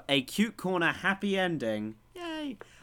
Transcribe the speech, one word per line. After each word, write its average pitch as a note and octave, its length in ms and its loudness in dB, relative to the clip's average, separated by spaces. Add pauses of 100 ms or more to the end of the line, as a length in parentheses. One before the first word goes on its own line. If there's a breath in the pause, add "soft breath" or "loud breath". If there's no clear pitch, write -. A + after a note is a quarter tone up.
a C#3 140 4
Cute G#3+ 340 0
Corner E3+ 360 2
happy F#3+ 440 0
ending. A2+ 600 0 (180)
Yay! D#4 420 -6 (260 loud breath)